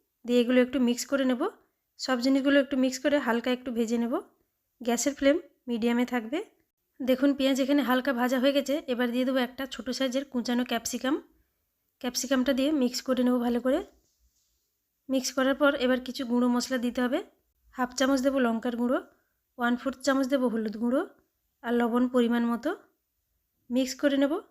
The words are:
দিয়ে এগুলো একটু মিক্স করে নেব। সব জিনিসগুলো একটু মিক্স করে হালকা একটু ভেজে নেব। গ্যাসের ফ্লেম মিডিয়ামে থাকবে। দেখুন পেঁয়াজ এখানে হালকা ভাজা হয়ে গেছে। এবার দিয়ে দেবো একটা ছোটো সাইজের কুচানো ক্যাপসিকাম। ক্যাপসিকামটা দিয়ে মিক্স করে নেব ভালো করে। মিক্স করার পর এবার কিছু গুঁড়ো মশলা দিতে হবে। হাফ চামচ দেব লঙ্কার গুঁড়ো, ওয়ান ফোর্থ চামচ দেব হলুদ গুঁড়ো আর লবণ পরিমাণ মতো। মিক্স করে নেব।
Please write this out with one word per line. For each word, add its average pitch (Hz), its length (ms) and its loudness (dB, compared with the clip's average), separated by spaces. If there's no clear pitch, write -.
দিয়ে 240 160 2
এগুলো 247 200 2
একটু 247 200 0
মিক্স 240 260 0
করে 277 180 0
নেব। 254 180 0
সব 262 200 -2
জিনিসগুলো 269 400 2
একটু 277 160 0
মিক্স 254 220 0
করে 294 200 0
হালকা 233 380 -2
একটু 254 160 -8
ভেজে 233 260 -2
নেব। 233 160 -2
গ্যাসের 240 360 -2
ফ্লেম 285 200 4
মিডিয়ামে 233 380 0
থাকবে। 247 320 -4
দেখুন 262 340 2
পেঁয়াজ 269 260 0
এখানে 277 220 2
হালকা 254 300 0
ভাজা 247 280 0
হয়ে 269 160 4
গেছে। 269 180 0
এবার 247 240 -2
দিয়ে 247 160 0
দেবো 262 120 0
একটা 254 280 -4
ছোটো - 260 -10
সাইজের 269 320 -2
কুচানো 240 400 -2
ক্যাপসিকাম। 247 520 -4
ক্যাপসিকামটা 254 520 0
দিয়ে 269 200 2
মিক্স 247 280 0
করে 254 240 0
নেব 247 160 2
ভালো 240 200 0
করে। 262 180 0
মিক্স 262 240 -2
করার 269 240 0
পর 285 160 4
এবার 254 200 2
কিছু 254 220 -8
গুঁড়ো 240 220 2
মশলা 247 300 0
দিতে 240 240 -4
হবে। 247 160 0
হাফ 247 220 -4
চামচ 262 240 2
দেব 269 180 2
লঙ্কার 233 380 0
গুঁড়ো, 240 220 0
ওয়ান 240 180 0
ফোর্থ 254 280 -6
চামচ 269 240 2
দেব 269 220 0
হলুদ 220 260 -4
গুঁড়ো 240 260 0
আর 240 120 -4
লবণ 240 340 2
পরিমাণ 240 360 2
মতো। 233 260 -2
মিক্স 254 240 0
করে 277 240 0
নেব। 277 140 2